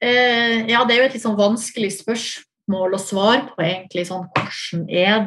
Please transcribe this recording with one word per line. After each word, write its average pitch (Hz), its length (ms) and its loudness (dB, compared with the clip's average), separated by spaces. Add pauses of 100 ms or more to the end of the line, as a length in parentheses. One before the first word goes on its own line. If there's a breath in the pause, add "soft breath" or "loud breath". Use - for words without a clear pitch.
Eh, 233 640 2
ja, 233 160 2
det 233 120 2
er 247 80 6
jo - 20 6
et 262 100 0
litt 226 80 -8
sånn 214 140 0
vanskelig 208 580 0
spørsmål 196 1040 -4
å 202 40 -4
svare 214 460 2
på - 140 -8
egentlig, 180 480 -4
sånn, 185 180 -8
hvordan - 600 -6
er 196 400 2